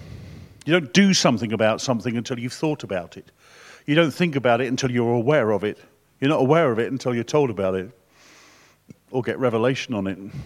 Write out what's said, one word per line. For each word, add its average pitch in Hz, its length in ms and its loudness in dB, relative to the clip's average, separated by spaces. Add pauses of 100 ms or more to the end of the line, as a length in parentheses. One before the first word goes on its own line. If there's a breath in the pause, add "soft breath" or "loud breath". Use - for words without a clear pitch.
(640 loud breath)
You 147 80 0
don't 170 200 0
do 196 200 6
something 117 380 2
about 110 300 2
something 117 340 -2
until 120 240 -6
you've 120 140 -8
thought 151 300 -4
about 92 340 -6
it. - 140 -20 (540 loud breath)
You 143 100 0
don't 160 160 4
think 165 260 -2
about 120 240 4
it 131 60 -2
until 127 240 -2
you're 120 220 2
aware 120 380 2
of 101 140 0
it. 98 120 -4 (440)
You're 135 80 2
not 156 100 2
aware 143 320 4
of 110 80 0
it 107 100 -2
until 127 240 -4
you're 117 120 -2
told 147 240 2
about 95 260 -2
it 95 160 -6 (1200 soft breath)
or 127 100 -2
get 110 180 -4
revelation 123 540 0
on 98 140 -2
it. 92 100 -6 (280 loud breath)